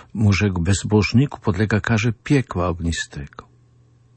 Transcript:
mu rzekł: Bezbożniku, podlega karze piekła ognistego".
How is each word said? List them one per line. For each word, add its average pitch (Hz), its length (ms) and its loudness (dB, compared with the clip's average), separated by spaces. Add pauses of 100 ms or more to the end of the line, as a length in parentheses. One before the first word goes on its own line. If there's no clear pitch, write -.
(140)
mu 101 180 4
rzekł: 92 300 0
Bezbożniku, 104 800 2
podlega 104 400 0
karze 117 320 0
piekła 113 560 -2
ognistego". 82 800 -8 (680)